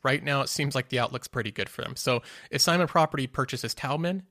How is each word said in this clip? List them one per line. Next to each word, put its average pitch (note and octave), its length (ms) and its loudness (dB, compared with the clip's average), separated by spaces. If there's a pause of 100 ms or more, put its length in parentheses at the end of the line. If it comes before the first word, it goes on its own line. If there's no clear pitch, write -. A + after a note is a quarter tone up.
Right C#3 180 2
now, C#3+ 200 0
it - 80 -2
seems C#3 260 0
like B2+ 140 -2
the B2+ 100 0
outlook's A#2+ 300 -2
pretty G#2+ 220 -4
good - 180 -4
for - 120 -12
them. - 140 -8
So B2 260 0 (300)
if D3+ 100 2
Simon F3 260 4
Property D3 400 2
purchases B2+ 460 -4
Taubman E3 580 -2